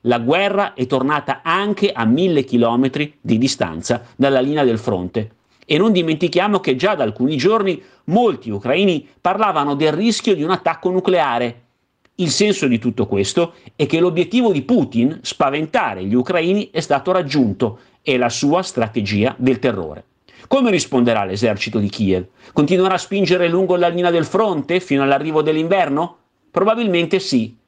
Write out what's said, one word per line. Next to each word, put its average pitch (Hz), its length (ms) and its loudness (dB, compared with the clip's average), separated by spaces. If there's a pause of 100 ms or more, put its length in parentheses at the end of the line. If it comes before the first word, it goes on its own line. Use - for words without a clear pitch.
La 120 180 0
guerra 190 520 0
è 127 140 -4
tornata 139 560 -2
anche 202 500 0
a 117 140 -4
mille 160 380 2
chilometri 127 760 0
di 110 160 0
distanza 110 680 -2 (140)
dalla 135 240 2
linea 143 240 0
del 113 140 2
fronte. 107 580 -4 (300)
E 151 100 0
non 214 160 2
dimentichiamo 175 680 0
che 131 160 -2
già 190 180 0
da 147 100 -2
alcuni 123 320 -2
giorni 190 460 0 (220)
molti 180 460 0
ucraini 151 560 -2 (140)
parlavano 175 540 0
del 151 180 2
rischio 208 420 0
di 147 80 -4
un 160 80 -2
attacco 175 400 -2
nucleare. 147 720 0 (540)
Il 170 140 -2
senso 202 360 0
di 120 120 2
tutto 113 280 -2
questo 107 480 0 (220)
è - 100 0
che 165 120 0
l'obiettivo 180 540 2
di 143 100 0
Putin, 147 600 0
spaventare 143 840 -2
gli 101 100 -2
ucraini, 175 560 0
è 165 100 -4
stato 151 320 0
raggiunto. 131 680 0 (200)
È 131 160 0
la 123 120 2
sua 147 340 0
strategia 110 760 -2
del 123 200 2
terrore. 90 460 -4 (420)
Come 254 240 2
risponderà 120 540 2
l'esercito 107 540 -2
di 101 100 0
Kiev? 95 380 0 (260)
Continuerà 185 420 2
a 175 40 -2
spingere 180 500 0
lungo 180 280 0
la 175 120 2
linea 175 220 0
del 165 160 0
fronte 180 540 -2
fino 139 220 0
all'arrivo 151 400 0
dell'inverno? 160 760 0 (320)
Probabilmente 190 680 0
sì. 113 380 -2 (120)